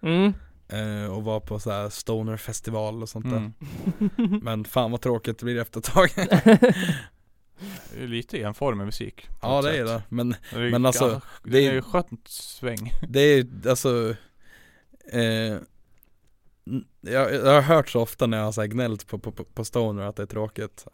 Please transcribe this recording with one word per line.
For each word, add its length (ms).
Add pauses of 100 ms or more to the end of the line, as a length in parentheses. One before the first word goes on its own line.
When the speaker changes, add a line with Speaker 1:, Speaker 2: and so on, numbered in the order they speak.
Speaker 1:
Mm. 320 (380)
Speaker 2:
Eh, 440
och 80
var 160
på 200
så 120
här 180
stonerfestival 1120
och 80
sånt 200
där. 80
Speaker 3:
Mm. 1000
Speaker 1:
<laughs> 40
Speaker 2:
Men 220
fan 260
vad 100
tråkigt 380
det 60
blir 140
efter 200
ett 140
tag. 220
<laughs> 120 (1700)
Speaker 3:
Det 100
är 40
lite 340
enformig 440
musik, 420
på 60 (140)
Speaker 2:
Ja, 120
Speaker 3:
ett 60
Speaker 2:
det 120
är 80
Speaker 3:
sätt. 240
Speaker 2:
det. 60
Men, 140
Speaker 3:
Det 80 (300)
är 40
Speaker 2:
men 140
alltså, 240
Speaker 3:
ganska, 180 (160)
Speaker 2:
det 60
är 20 (100)
Speaker 3:
det 60
är 60
ju 80
skönt 460
sväng. 680
<laughs> 140
Speaker 2:
det 120
är 500
alltså, 460 (960)
eh, 460 (1120)
n-, 180 (160)
jag, 320
jag 200
har 80
hört 280
så 120
ofta 260
när 100
jag 80
har 60
så 100
här 60
gnällt 400
på, 120
på, 120
på, 120
på 220
stoner 380
att 120
det 80
är 40
tråkigt. 680